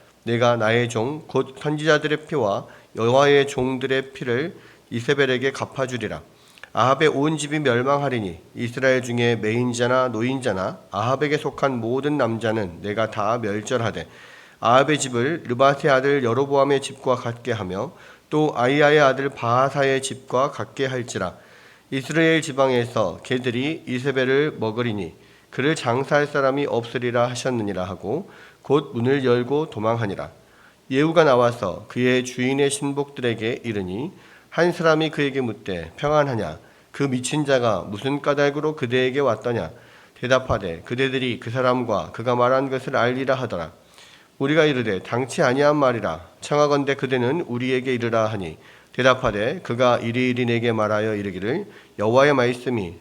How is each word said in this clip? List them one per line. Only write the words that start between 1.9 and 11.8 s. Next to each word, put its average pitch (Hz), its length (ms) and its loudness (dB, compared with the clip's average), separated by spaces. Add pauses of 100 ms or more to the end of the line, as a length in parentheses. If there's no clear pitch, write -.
피와 120 400 -2 (300)
여호와의 139 500 6
종들의 131 680 -2
피를 135 420 -4 (320)
이세벨에게 131 640 0
갚아주리라." 113 720 -6 (500)
아합의 135 360 4
온 143 280 0
집이 147 220 -4
멸망하리니, 123 800 0 (160)
이스라엘 127 480 0
중에 120 340 2
매인자나 120 720 0
노인자나 120 720 -2 (100)
아합에게 135 460 0
속한 139 420 -2
모든 135 380 -2